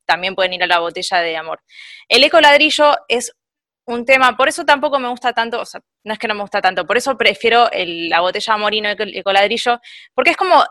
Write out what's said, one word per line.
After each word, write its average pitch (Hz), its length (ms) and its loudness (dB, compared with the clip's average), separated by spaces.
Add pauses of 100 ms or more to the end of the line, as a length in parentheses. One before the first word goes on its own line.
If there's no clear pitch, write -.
también 180 300 -4
pueden 185 180 -2
ir 180 100 -6
a 180 40 -2
la 175 140 2
botella 175 400 -4
de 165 180 -4
amor. 160 220 -10 (460)
El 247 180 4
ecoladrillo 294 680 4 (140)
es 240 240 -4 (540)
un 240 180 -8
tema, 262 320 2
por 277 120 0
eso 320 160 -6
tampoco 285 340 0
me 247 100 -6
gusta 240 240 -6
tanto, 233 280 -4
o 190 40 -8
sea, - 160 -18 (240)
no 214 80 -8
es 214 60 -10
que 226 100 -8
no 214 60 -4
me 208 80 -8
gusta 202 180 -6
tanto, 185 260 0
por 202 120 0
eso 254 180 -4
prefiero 226 560 2
el, 170 380 -6
la 170 100 2
botella 190 320 -2
de 208 80 -2
amor 208 140 -2
y 214 60 -4
no 208 100 -4
el 202 260 -8
ecoladrillo, 202 640 0 (340)
porque 330 180 2
es - 40 -2
como, 349 340 4